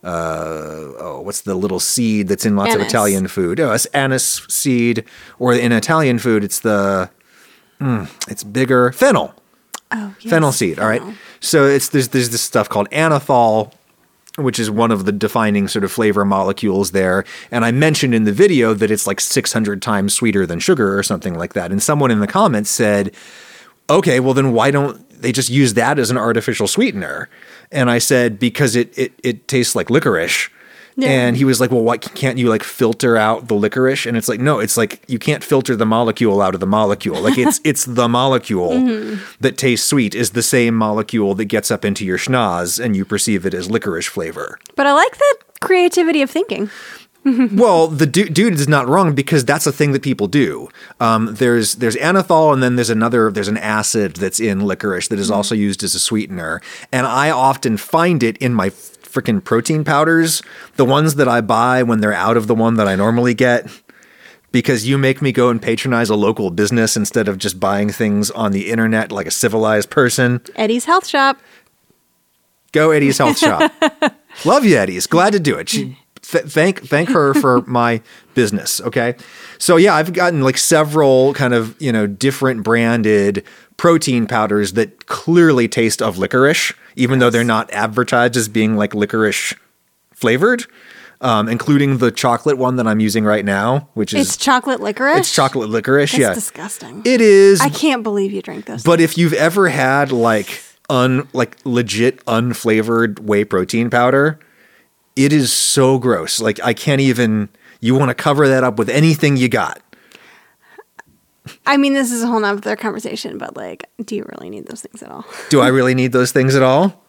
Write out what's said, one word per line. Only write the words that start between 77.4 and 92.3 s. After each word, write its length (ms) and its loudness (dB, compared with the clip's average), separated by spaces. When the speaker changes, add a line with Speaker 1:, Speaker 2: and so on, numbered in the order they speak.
Speaker 1:
<laughs> 60 -12
my 340 0
business, 480 -2
okay? 340 -4
So, 180 2
yeah, 200 6
I've 180 -2
gotten, 280 0
like, 160 2
several 760 4
kind 200 0
of, 280 -2
you 100 -2
know, 160 0
different 560 -2
branded 800 2
protein 500 2
powders 480 0
that 340 -4
clearly 600 2
taste 340 -2
of 160 -4
licorice, 540 0
even 240 0
though 100 4
they're 120 2
Speaker 2:
Yes. 60 0
Speaker 1:
not 260 -2
advertised 640 0
as 100 -2
being, 300 0
like, 180 -2
licorice 580 -2
flavored, 520 0
um, 300 0
including 480 0
the 120 2
chocolate 480 0